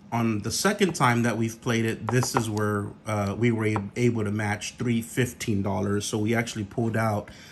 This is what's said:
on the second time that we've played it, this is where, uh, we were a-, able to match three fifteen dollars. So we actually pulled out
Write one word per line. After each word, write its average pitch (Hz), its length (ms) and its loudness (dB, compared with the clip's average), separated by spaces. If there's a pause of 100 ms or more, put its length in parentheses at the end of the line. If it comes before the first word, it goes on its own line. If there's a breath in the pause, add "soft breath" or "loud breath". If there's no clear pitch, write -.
(120)
on 113 280 0
the 110 120 -6
second 196 440 2
time 120 280 4
that 113 140 0
we've 113 240 -2
played 113 240 0
it, 113 220 -2
this 123 280 2
is 110 140 2
where, 104 380 0 (200)
uh, 101 320 -2
we 117 140 4
were 110 140 0
a-, 101 280 0
able 113 300 2
to 101 60 -2
match 104 440 -4
three 117 260 0
fifteen 117 600 -2
dollars. 101 440 0
So 113 120 -2
we 110 180 2
actually 117 280 -2
pulled 113 320 -2
out 110 340 0 (220 loud breath)